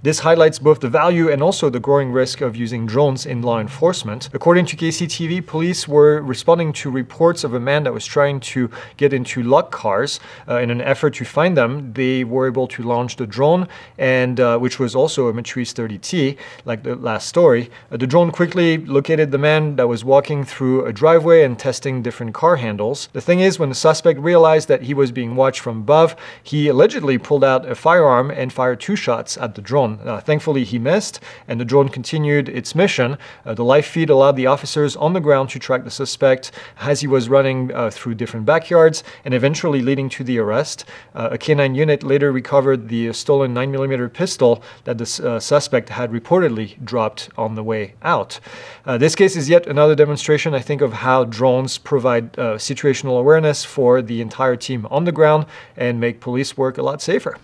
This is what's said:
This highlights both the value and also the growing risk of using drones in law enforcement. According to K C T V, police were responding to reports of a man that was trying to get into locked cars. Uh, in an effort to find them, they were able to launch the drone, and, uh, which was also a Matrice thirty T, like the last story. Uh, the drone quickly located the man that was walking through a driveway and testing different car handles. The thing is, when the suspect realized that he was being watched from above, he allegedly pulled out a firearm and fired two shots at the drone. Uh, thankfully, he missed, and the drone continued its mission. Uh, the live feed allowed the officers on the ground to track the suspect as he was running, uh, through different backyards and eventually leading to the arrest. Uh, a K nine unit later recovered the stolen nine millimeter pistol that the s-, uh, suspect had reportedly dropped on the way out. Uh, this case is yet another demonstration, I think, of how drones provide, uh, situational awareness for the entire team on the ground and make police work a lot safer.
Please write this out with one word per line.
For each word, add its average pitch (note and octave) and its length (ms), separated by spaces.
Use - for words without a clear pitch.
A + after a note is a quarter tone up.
This D3+ 160
highlights D#3+ 400
both D3 180
the C3 100
value E3 440
and C#3 100
also E3+ 260
the B2 120
growing C#3 320
risk B2+ 280
of B2 140
using A2+ 320
drones C3 400
in B2 160
law A#2 160
enforcement. A#2+ 720
According F3 340
to - 100
K E3 160
C E3 160
T E3 180
V, F3 140
police E3+ 480
were D3 340
responding D#3 520
to C#3 180
reports E3 500
of B2 120
a B2 40
man C#3 240
that C3 100
was A2+ 140
trying C#3+ 320
to B2 320
get C#3 160
into B2+ 300
locked C#3 300
cars. A2 480
Uh, A#2+ 100
in A#2+ 120
an A#2+ 100
effort C3+ 340
to A#2+ 100
find E3 320
them, C3 380
they C3 280
were B2+ 240
able B2+ 220
to - 160
launch A#2+ 320
the B2 100
drone, D3 400
and, B2+ 400
uh, A#2+ 200
which B2 200
was A#2+ 160
also C3+ 320
a A#2 60
Matrice A#2+ 400
thirty A2 260
T, C#3 380
like A#2 200
the B2 100
last A#2+ 320
story. B2+ 420
Uh, - 60
the B2 100
drone E3 240
quickly E3+ 480
located D3 540
the C#3 60
man D3+ 360
that B2+ 140
was A#2 160
walking C#3 400
through C3 420
a A#2 60
driveway D#3+ 500
and B2 160
testing C3 420
different A#2 320
car E3+ 220
handles. A2+ 580
The C3 80
thing F3+ 200
is, F#3+ 180
when D#3 100
the C3 60
suspect D#3 460
realized D#3+ 320
that D3 300
he B2 100
was C#3 180
being A#2+ 240
watched C3 260
from A2+ 180
above, D#3 360
he D3 260
allegedly C#3+ 480
pulled C#3 260
out C3 220
a B2+ 100
firearm C#3+ 560
and C3 220
fired B2+ 260
two - 160
shots A#2 440
at A2+ 160
the A2 80
drone. A2+ 420
Uh, G#2+ 160
thankfully, D3 420
he A#2+ 160
missed, D#3 420
and A#2+ 100
the B2 60
drone C3+ 240
continued D3 600
its - 240
mission. C#3+ 420
Uh, A2+ 80
the A#2+ 100
live C#3 220
feed D#3+ 240
allowed C3+ 260
the B2+ 100
officers C#3+ 480
on D#3+ 200
the F#3 60
ground C#3 280
to C3+ 100
track B2 260
the A#2 60
suspect C3 640
as C#3+ 180
he D3 60
was B2+ 240
running, C3 420
uh, A#2+ 160
through A#2 260
different A2 300
backyards D#3+ 580
and C3 80
eventually C#3 480
leading C3+ 300
to - 120
the B2 160
arrest. A2+ 460
Uh, A#2 180
a A#2+ 60
K D3+ 160
nine C#3 200
unit D3 280
later C#3+ 280
recovered C3 600
the A#2 240
stolen C3+ 400
nine C3 180
millimeter C3+ 380
pistol A#2+ 520
that A#2+ 140
the A#2 60
s-, - 140
uh, A#2+ 220
suspect C3+ 480
had A#2+ 240
reportedly A#2 720
dropped A2 540
on A2 160
the G#2+ 100
way G#2+ 380
out. - 360
Uh, B2+ 140
this D3 160
case F#3+ 200
is D3 140
yet E3+ 180
another D3+ 280
demonstration, D3 580
I C3+ 80
think, C#3 220
of B2 100
how B2+ 320
drones B2+ 540
provide, A#2+ 600
uh, A#2 180
situational C3 600
awareness D3+ 460
for B2+ 380
the A#2 180
entire A2+ 220
team A#2 340
on D3 140
the F3 80
ground D3+ 340
and B2 240
make A#2 180
police B2+ 380
work C3 220
a C3 40
lot C#3 180
safer. - 440